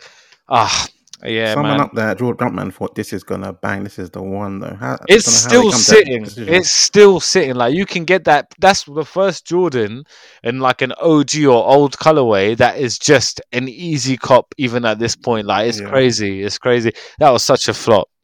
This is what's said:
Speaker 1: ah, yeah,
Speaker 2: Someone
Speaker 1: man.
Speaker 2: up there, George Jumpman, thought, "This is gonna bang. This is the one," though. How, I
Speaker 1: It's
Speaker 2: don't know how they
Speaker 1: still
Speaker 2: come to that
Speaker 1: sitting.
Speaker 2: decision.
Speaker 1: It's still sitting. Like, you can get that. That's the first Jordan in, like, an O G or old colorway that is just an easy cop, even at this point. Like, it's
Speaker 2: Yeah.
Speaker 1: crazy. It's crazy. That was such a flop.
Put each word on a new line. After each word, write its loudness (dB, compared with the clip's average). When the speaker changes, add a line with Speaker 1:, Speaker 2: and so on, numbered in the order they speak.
Speaker 1:
ah, 0
yeah, -4
Speaker 2:
Someone -2
Speaker 1:
man. 0
Speaker 2:
up -6
there, -4
George -4
Jumpman, -6
thought, -10
"This -8
is -10
gonna -10
bang. -6
This -16
is -12
the -14
one," -8
though. -12
How, -8
I -12
Speaker 1:
It's 4
Speaker 2:
don't 2
know 6
how 2
they 2
Speaker 1:
still 2
Speaker 2:
come -
to 0
that 0
Speaker 1:
sitting. 4
Speaker 2:
decision. -6
Speaker 1:
It's 0
still 4
sitting. -2
Like, 0
you -2
can -8
get 0
that. 2
That's 2
the -8
first -4
Jordan -2
in, -4
like, 0
an -2
O 4
G 0
or 4
old 4
colorway 2
that 2
is -6
just 0
an -6
easy -4
cop, 2
even -4
at -2
this -4
point. -4
Like, 0
it's -6
Speaker 2:
Yeah. -12
Speaker 1:
crazy. 0
It's -8
crazy. 0
That 6
was 4
such 0
a -4
flop. 0